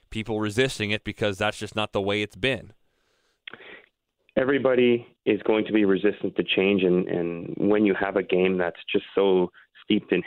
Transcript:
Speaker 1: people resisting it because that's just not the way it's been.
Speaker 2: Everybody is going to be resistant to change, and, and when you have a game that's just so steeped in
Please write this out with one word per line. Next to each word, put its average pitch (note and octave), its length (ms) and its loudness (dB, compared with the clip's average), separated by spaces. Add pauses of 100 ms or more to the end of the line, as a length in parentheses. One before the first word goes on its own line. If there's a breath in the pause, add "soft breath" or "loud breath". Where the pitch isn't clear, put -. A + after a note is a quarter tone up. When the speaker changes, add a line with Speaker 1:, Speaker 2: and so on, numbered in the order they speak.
(100)
Speaker 1:
people A2 300 -6
resisting G#2+ 500 -2
it G#2+ 140 -4
because G#2 340 -4
that's G#2+ 200 -4
just G#2 180 -12
not G#2+ 160 -4
the G#2 100 -2
way G2+ 200 -2
it's - 140 -8
been. A2 360 -4 (1600 loud breath)
Speaker 2:
Everybody B2+ 680 2 (200)
is G#2 160 0
going G#2+ 240 0
to G#2 60 -4
be G#2+ 120 4
resistant F#2+ 520 0
to F2+ 80 -2
change, F#2+ 400 0
and, F2+ 240 2
and E2+ 480 -6
when G#2 280 2
you F#2+ 140 2
have G2 180 -4
a G2 60 2
game F#2 340 2
that's F2 240 -4 (100)
just G#2 140 -2 (100)
so F#2+ 360 2 (320 soft breath)
steeped G#2+ 300 -2
in F#2 140 2